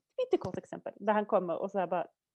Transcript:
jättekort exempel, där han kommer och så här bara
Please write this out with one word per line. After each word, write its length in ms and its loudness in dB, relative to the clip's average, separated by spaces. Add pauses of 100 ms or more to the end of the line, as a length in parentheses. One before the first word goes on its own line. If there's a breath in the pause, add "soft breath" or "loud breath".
(260)
jättekort 320 0
exempel, 380 -10
där 180 2
han 120 2
kommer 320 2
och 140 -4
så 80 -2
här 80 2
bara 200 -2 (280)